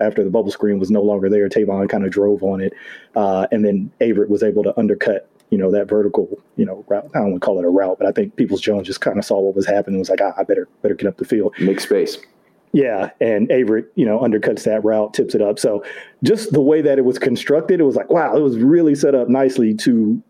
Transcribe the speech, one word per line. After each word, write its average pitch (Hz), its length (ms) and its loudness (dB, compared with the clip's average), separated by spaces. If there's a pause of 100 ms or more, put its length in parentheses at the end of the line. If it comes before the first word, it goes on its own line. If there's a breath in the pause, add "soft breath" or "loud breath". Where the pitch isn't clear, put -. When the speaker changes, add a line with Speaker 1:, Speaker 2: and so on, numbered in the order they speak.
Speaker 1:
after 107 220 0
the 95 60 -2
bubble 98 220 0
screen 104 260 -2
was 95 140 -2
no 104 100 2
longer 101 280 0
there. 101 200 2
Tavon 98 400 0
kind 101 160 -2
of 92 60 -4
drove 101 320 0
on 95 180 -2
it. 95 120 -4 (420 loud breath)
Uh, 98 360 0
and 107 140 0
then 101 240 0 (120)
Averett 104 280 0
was 101 140 0
able 104 200 0
to 98 140 -2
undercut, 104 520 -2 (200)
you 107 80 0
know, 95 140 0
that 101 160 0
vertical, 101 500 -2 (200)
you 107 80 0
know, 95 240 -12
route. 101 260 -4
I 147 40 0
don't 104 100 -2
wanna 90 100 -4
call 98 200 -2
it 85 60 -2
a 87 40 2
route, 95 280 0
but 98 80 -2
I 98 60 0
think 104 240 -4
Peoples-Jones 101 500 -2
just 95 140 -8
kinda 101 240 -2
saw 101 160 -2
what 98 160 0
was 98 100 0
happening 98 300 -2
and 95 40 -2
was 92 100 -6
like, 95 120 0
"Ah, 98 160 -2
I 98 60 -2
better, 95 240 -2 (140)
better 101 120 -2
get 101 140 -4
up 95 100 -4
the 95 80 -6
field." 104 320 -2
Speaker 2:
Make 95 220 0
space. - 380 -2 (560)
Speaker 1:
Yeah, 113 380 0 (100)
and 113 280 2
Averett, 110 360 2 (100)
you 160 100 2
know, 110 140 0
undercuts 110 440 0
that 107 200 0
route, 107 300 0
tips - 220 -2
it 107 60 2
up. 104 160 0
So 107 260 -2 (380 loud breath)
just 220 300 0
the 151 100 2
way 156 200 4
that 139 180 2
it 127 60 2
was 123 120 0
constructed, 165 600 0
it 160 40 4
was 127 120 2
like, 107 160 -2
wow, 156 240 2
it 156 60 2
was 131 160 0
really 147 360 4
set 139 220 2
up 120 140 2
nicely 127 460 2
to, 113 540 2